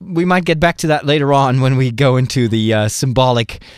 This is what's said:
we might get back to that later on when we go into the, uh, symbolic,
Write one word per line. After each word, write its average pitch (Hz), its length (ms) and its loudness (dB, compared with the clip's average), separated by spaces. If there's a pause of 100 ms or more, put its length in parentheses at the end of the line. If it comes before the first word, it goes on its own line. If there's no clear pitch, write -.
we 175 240 -4
might 180 200 0
get 160 160 -2
back 170 160 2
to - 100 -6
that 151 180 0
later 143 280 0
on 131 280 2
when 131 160 2
we 127 140 0
go 127 260 2
into 127 300 0
the, 110 260 0
uh, 107 160 0
symbolic, 123 720 -2 (180)